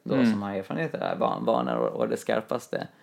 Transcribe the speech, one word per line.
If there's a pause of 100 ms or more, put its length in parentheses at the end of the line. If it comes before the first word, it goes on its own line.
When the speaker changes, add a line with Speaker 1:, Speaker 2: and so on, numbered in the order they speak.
Speaker 1:
då,
Speaker 2:
Mm.
Speaker 1:
som
har
erfarenhet
av
det
här,
var-,
varnar
å,
å
det
skarpaste (160)